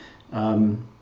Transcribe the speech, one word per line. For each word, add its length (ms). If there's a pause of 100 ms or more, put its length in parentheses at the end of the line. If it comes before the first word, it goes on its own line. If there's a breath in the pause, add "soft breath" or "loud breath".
(320 loud breath)
Um, 560 (140)